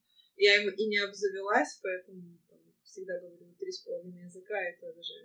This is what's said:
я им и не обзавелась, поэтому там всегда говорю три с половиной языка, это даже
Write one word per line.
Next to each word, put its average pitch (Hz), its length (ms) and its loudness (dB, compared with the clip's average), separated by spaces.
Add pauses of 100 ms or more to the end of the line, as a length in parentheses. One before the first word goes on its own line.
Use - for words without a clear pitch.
(360)
я 202 260 8
им 196 120 0
и 214 140 0
не 208 100 2
обзавелась, 196 840 0
поэтому 185 560 -8 (120)
там 165 100 -20 (240)
всегда 196 340 -8
говорю 175 400 -18
три 185 140 -8
с - 80 -12
половиной 175 460 -10
языка, 185 340 -8
это 175 340 -8
даже - 200 -12 (100)